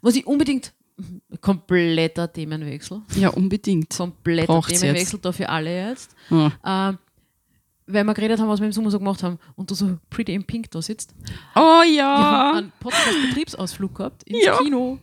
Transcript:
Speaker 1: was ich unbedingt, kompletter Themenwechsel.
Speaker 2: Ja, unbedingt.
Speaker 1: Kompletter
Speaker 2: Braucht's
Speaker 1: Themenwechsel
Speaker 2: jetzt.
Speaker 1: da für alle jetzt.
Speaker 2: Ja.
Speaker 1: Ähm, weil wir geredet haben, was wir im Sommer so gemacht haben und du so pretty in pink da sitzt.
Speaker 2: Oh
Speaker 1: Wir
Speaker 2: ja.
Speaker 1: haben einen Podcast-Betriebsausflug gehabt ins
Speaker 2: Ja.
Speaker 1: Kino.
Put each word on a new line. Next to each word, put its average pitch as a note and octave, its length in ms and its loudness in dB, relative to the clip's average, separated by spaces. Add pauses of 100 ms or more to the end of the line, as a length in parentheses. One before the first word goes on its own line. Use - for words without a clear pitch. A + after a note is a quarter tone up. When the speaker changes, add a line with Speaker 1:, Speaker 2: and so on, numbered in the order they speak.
Speaker 1:
was A3+ 140 4
ich C4+ 100 -2
unbedingt, C#4+ 480 0 (640)
kompletter E3+ 920 0
Themenwechsel. D#3 680 -10 (140)
Speaker 2:
Ja, G3 140 4
unbedingt. F#3 680 0
Speaker 1:
Kompletter E3+ 520 -2
Speaker 2:
Braucht's E3 320 2
Speaker 1:
Themenwechsel F3 380 0
Speaker 2:
jetzt. - 80 -10
Speaker 1:
da F3+ 60 -2
für F#3 180 -6
alle E3+ 400 -4
jetzt. - 260 -14 (140)
Speaker 2:
Ja. D#3 220 4 (380)
Speaker 1:
Ähm, F#3 80 -4 (880)
weil G3+ 160 0
wir G#3+ 120 2
geredet A3 240 0
haben, A3 100 2
was G#3 100 0
wir G#3+ 60 0
im G#3+ 80 -2
Sommer G#3+ 160 -2
so G3+ 80 0
gemacht G3 240 -4
haben F3 160 -4 (180)
und F#3+ 140 -12
du G#3 60 -6
so F#3 220 -2 (120)
pretty G#3+ 240 -6
in G3 100 -4
pink - 280 -8
da D#3+ 100 -8
sitzt. - 320 -10 (420)
Speaker 2:
Oh - 40 4 (240)
Speaker 1:
Wir E4 100 6
Speaker 2:
ja. C#4 240 2
Speaker 1:
haben C#4+ 400 4
einen G3+ 220 -6
Podcast-Betriebsausflug C#4 1160 -2
gehabt - 280 -10
ins A#3+ 200 0
Speaker 2:
Ja. - 140 4
Speaker 1:
Kino. C4 460 -2